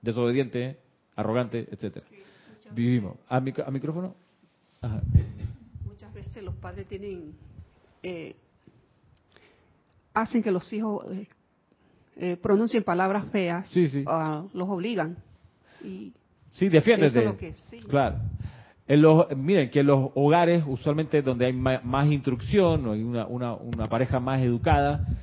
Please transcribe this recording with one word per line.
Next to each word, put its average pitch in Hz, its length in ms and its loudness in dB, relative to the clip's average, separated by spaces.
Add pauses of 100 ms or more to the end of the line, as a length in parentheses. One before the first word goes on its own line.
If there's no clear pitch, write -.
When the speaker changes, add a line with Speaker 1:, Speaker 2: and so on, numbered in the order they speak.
Speaker 1:
desobediente, 123 760 -2 (380)
arrogante, 113 560 -2
etcétera. - 380 -12
Speaker 2:
Sí, - 60 -20 (400)
muchas - 200 -20
Speaker 1:
Vivimos. 117 400 0 (120)
¿A 127 140 -2
mic-, 131 180 -6
a - 100 -6
micrófono? 156 460 -8 (680)
Ajá. 113 200 -6 (840)
Speaker 3:
Muchas 208 280 -18
veces 214 280 -16
los 190 140 -12
padres 185 320 -16
tienen, 185 460 -14 (680)
eh, 170 340 -12 (1800)
hacen 226 280 -2
que 208 100 -2
los 180 220 -4
hijos, 214 380 -6
eh, 196 160 -12 (880)
eh, 180 220 -4
pronuncien 214 460 2
palabras 190 480 0
feas, 180 380 -2
Speaker 1:
Sí, 175 180 4
sí. 139 200 -2
Speaker 3:
ah, 156 460 -2
los 185 160 -6
obligan. 180 480 -4 (640)
Y 196 300 -14 (400)
Speaker 1:
Sí, 190 160 2
defiéndete. 170 380 6
Speaker 3:
eso 123 120 4
es 113 60 4
lo 101 120 -2
que, 165 160 -12
sí. - 340 -20
Speaker 1:
Claro. 131 300 0 (680)
En 147 140 6
los, 156 360 8
miren 143 320 2
que 151 120 2
en 139 60 4
los 135 280 4
hogares, 170 520 4
usualmente 147 540 -2
donde 127 240 0
hay 127 80 0
ma-, 131 300 0
más 139 280 2
instrucción, 151 760 2
o 110 40 -2
hay 107 120 -2
una, 120 240 -2
una, 120 260 -4
una 117 340 -6
pareja 123 320 0
más 131 220 -2
educada, 143 640 2 (140)